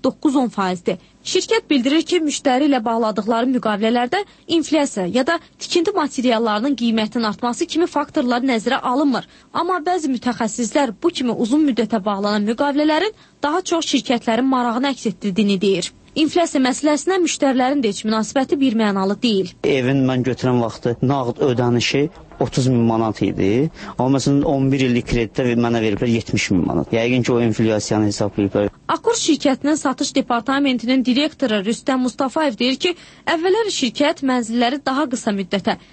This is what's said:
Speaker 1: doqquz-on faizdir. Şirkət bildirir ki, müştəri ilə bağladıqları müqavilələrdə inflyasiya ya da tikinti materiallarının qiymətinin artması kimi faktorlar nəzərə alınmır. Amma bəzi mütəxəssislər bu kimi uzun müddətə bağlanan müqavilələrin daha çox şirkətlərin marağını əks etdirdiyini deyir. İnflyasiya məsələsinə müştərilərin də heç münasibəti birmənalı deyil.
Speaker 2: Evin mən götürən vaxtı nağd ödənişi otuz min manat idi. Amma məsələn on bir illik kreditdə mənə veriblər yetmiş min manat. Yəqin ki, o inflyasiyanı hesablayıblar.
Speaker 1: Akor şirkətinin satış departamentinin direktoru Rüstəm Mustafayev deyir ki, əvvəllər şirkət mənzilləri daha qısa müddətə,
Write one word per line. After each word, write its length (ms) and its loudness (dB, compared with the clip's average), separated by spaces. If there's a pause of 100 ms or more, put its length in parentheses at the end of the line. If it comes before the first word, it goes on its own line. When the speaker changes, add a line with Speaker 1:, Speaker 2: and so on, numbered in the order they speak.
Speaker 1:
doqquz-on 440 0
faizdir. 480 -2 (280)
Şirkət 460 -2
bildirir 380 2
ki, 160 0
müştəri 460 2
ilə 140 2
bağladıqları 680 0
müqavilələrdə 720 0 (320)
inflyasiya 560 0
ya 140 0
da 120 0 (200)
tikinti 340 0
materiallarının 880 0
qiymətinin 480 0
artması 380 -4
kimi 200 0
faktorlar 560 -2
nəzərə 380 0
alınmır. 480 0 (240)
Amma 340 -2
bəzi 300 0
mütəxəssislər 840 -2
bu 80 2
kimi 260 -2
uzun 320 2
müddətə 360 0
bağlanan 440 0
müqavilələrin 640 0 (300)
daha 200 0
çox 300 -2
şirkətlərin 640 0
marağını 400 0
əks 180 -6
etdirdiyini 480 0
deyir. 320 0 (200)
İnflyasiya 480 0
məsələsinə 640 0
müştərilərin 580 0
də 80 0
heç 160 -4
münasibəti 560 0
birmənalı 640 2
deyil. 320 0 (100)
Speaker 2:
Evin 400 2
mən 220 0
götürən 340 0
vaxtı 400 -2
nağd 400 0
ödənişi 640 2 (400)
otuz 240 0
min 180 4
manat 380 0
idi. 480 0 (280)
Amma 200 2
məsələn 320 2
on 220 0
bir 160 0
illik 200 0
kreditdə 480 0
mənə 280 2
veriblər 260 0
yetmiş 400 -2
min 160 2
manat. 260 -2
Yəqin 300 2
ki, 100 0
o 80 2
inflyasiyanı 720 0
hesablayıblar. 580 0 (200)
Speaker 1:
Akor 280 0
şirkətinin 640 0
satış 360 -4
departamentinin 880 0
direktoru 600 0
Rüstəm 380 -2
Mustafayev 560 -2
deyir 180 0
ki, 180 -2 (320)
əvvəllər 460 0
şirkət 540 -2
mənzilləri 600 0
daha 260 0
qısa 240 -2
müddətə, 400 -2 (160)